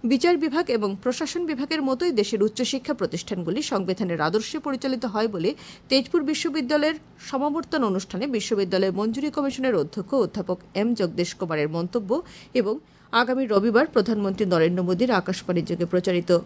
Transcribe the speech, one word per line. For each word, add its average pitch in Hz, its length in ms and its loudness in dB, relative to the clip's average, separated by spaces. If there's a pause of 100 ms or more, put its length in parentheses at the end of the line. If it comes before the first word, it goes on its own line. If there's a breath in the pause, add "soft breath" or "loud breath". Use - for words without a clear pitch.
বিচার 269 340 4
বিভাগ 302 320 0
এবং 214 200 0 (120)
প্রশাসন 285 440 -2
বিভাগের 302 360 -2
মতোই 269 300 0
দেশের 208 320 0
উচ্চশিক্ষা 254 500 -2
প্রতিষ্ঠানগুলি 180 680 -4
সংবিধানের 185 600 -2
আদর্শে 208 380 -2
পরিচালিত 262 460 -4
হয় 214 220 -2
বলে 190 220 -2 (380 loud breath)
তেজপুর 269 360 2
বিশ্ববিদ্যালয়ের 302 760 0 (220)
সমাবর্তন 294 640 -2
অনুষ্ঠানে 196 440 -2
বিশ্ববিদ্যালয় 196 680 0
মঞ্জুরি 226 360 -2
কমিশনের 262 440 0
অধ্যক্ষ 175 380 -2
অধ্যাপক 180 440 0 (160)
এম 214 200 0
জগদীশ 180 400 0
কুমারের 156 360 -2
মন্তব্য 180 420 -2 (420 loud breath)
এবং 220 220 0 (380 soft breath)
আগামী 247 320 2
রবিবার 214 420 4
প্রধানমন্ত্রী 208 580 0
নরেন্দ্র 175 380 4
মোদীর 185 280 2
আকাশবাণী 185 500 0
যোগে 170 240 -2
প্রচারিত 175 460 2 (140)